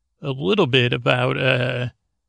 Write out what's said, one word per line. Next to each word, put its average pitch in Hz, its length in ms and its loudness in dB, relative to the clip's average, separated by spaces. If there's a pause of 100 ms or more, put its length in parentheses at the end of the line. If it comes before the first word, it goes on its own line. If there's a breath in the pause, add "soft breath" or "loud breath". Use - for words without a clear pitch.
(220)
a 143 80 -6
little 165 380 0
bit 123 240 2
about, 127 440 0
uh, 127 520 0 (400)